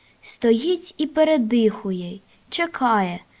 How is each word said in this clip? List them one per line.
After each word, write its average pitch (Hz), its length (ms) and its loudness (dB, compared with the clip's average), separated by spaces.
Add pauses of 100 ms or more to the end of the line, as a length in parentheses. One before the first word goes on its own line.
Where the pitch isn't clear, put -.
(220)
Стоїть 254 760 0
і 294 100 -2
передихує, 214 1120 0 (300)
чекає. 226 680 0 (200)